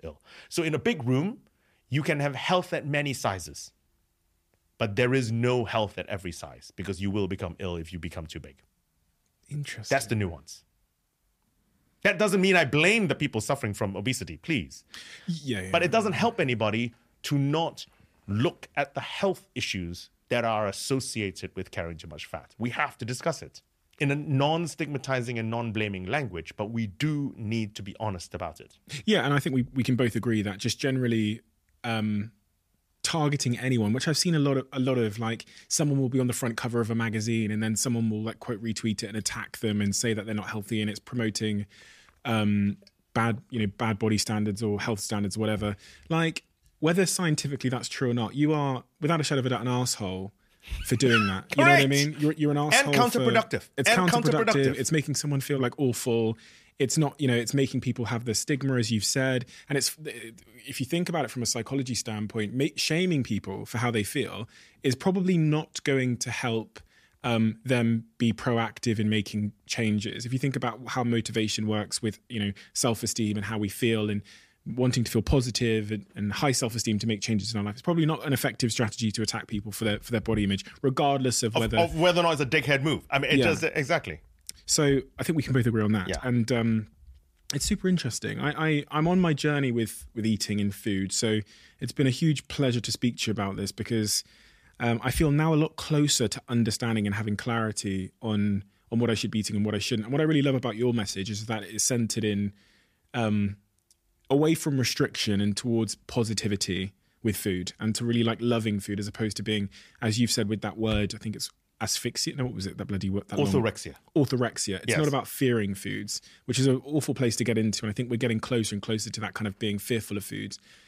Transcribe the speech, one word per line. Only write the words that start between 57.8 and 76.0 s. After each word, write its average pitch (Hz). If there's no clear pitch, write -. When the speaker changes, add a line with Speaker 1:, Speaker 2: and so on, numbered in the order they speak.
Speaker 2:
people 120
have 117
the 113
stigma, 135
as 113
you've 107
said. 131
And 143
it's, -
if 135
you 123
think 175
about 165
it 113
from 127
a -
psychology 127
standpoint, 107
ma-, 135
shaming 160
people 101
for -
how 120
they 107
feel 104
is 131
probably 185
not 156
going 127
to -
help, 113
um, 113
them 117
be 117
proactive 113
in 107
making 104
changes. 107
If 120
you 131
think 135
about 120
how 123
motivation 110
works 107
with, 110
you 113
know, 101
self-esteem 110
and 101
how 110
we 104
feel 110
and 101
wanting 123
to -
feel 113
positive 113
and, 101